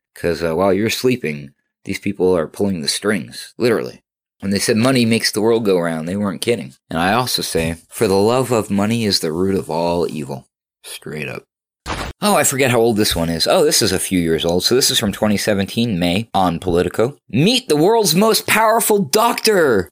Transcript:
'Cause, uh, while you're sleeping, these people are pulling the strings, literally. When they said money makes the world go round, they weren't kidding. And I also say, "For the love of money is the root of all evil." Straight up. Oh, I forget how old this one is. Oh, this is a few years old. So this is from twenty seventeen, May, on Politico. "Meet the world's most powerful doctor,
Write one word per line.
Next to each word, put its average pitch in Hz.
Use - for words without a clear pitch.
'Cause, 82
uh, 80
while 95
you're 104
sleeping, 76
these 98
people 92
are 78
pulling 98
the 69
strings, -
literally. 90
When 98
they 98
said 110
money 123
makes 113
the 104
world 113
go 95
round, 82
they 95
weren't 98
kidding. 104
And 80
I 92
also 120
say, 82
"For -
the 95
love 117
of 110
money 107
is 98
the 78
root 95
of 73
all 85
evil." 71
Straight 73
up. -
Oh, 202
I 151
forget 131
how 117
old 113
this 104
one 82
is. 82
Oh, 170
this -
is 95
a 90
few 90
years 80
old. 87
So 120
this -
is -
from 101
twenty 104
seventeen, 104
May, 87
on 90
Politico. 90
"Meet 208
the 147
world's 202
most 214
powerful 214
doctor, 185